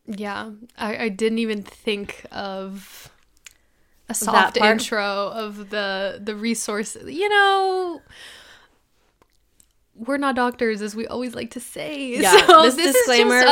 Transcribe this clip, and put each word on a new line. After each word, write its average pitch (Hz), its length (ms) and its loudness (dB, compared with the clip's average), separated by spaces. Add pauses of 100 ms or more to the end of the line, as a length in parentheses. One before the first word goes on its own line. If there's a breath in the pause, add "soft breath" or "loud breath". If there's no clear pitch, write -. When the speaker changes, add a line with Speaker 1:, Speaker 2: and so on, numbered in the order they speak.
Speaker 1:
Yeah. 208 440 -10 (260)
I, 220 280 -8
I 226 60 -4
didn't 220 280 -2
even 220 240 -4
think - 720 -10
of 190 800 -14 (960 soft breath)
a 233 60 -10
Speaker 2:
That 214 40 -6
Speaker 1:
soft 208 420 2
Speaker 2:
part? 214 140 4
Speaker 1:
intro 202 600 -4
of 208 380 -12
the, 196 520 -6
the 214 120 -8
resource. 220 640 -6 (100)
You 359 220 -4
know, 381 760 0 (1900 loud breath)
we're 254 200 -6
not 277 180 -2
doctors, 247 480 -4
as 214 140 -10
we 226 100 -8
always 240 280 -10
like 233 180 -12
to 247 80 -14
say. 277 600 -10
Speaker 2:
Yeah, - 260 8
Speaker 1:
<laughs> - 0 -
So 330 160 10
Speaker 2:
this 262 140 4
Speaker 1:
this 311 200 2
Speaker 2:
disclaimer, 247 400 4
Speaker 1:
is 254 60 6
just 254 100 6